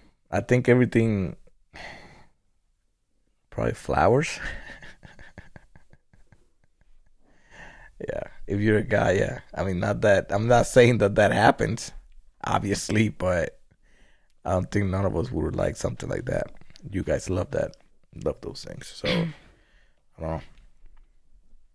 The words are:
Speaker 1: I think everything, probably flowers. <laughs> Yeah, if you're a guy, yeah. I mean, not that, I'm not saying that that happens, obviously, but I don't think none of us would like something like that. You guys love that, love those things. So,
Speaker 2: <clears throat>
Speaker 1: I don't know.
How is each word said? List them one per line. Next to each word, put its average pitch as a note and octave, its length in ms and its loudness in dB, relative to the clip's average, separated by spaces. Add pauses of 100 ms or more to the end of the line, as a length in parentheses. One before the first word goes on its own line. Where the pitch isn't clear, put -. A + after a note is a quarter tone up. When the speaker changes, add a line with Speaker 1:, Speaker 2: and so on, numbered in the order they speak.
(300)
Speaker 1:
I - 120 -2
think B2 260 2
everything, A2+ 720 4 (2000)
probably A1+ 240 -2
flowers. F#2 720 2
<laughs> - 40 -6 (3500)
Yeah, - 140 -6 (220)
if G2+ 140 -2
you're G#2+ 200 4
a - 40 0
guy, G#2 300 2
yeah. - 260 -2 (140)
I - 100 -4
mean, F#2 160 -2
not F#2 220 -2
that, G2+ 280 4
I'm G#2+ 200 0
not A#2+ 180 6
saying A#2+ 300 6
that G#2 180 2
that G2+ 160 6
happens, A2 640 0 (500)
obviously, G2+ 640 0
but F2+ 500 -2 (840)
I - 80 -4
don't F#2 180 0
think G#2 180 0
none F#2+ 180 0
of - 100 -2
us E2 160 -2
would - 240 -4
like - 220 -2
something - 320 -6
like - 160 -6
that. G1+ 260 -4 (400)
You G2 120 -4
guys - 260 -2
love F#2 220 -4
that, - 260 -4 (440)
love D2+ 200 -4
those - 240 -12
things. - 220 -14
So, - 200 -10
Speaker 2:
<clears throat> - 0 -
Speaker 1:
I - 1120 -6
don't D#2+ 80 -6
know. D#2+ 120 -6 (1300)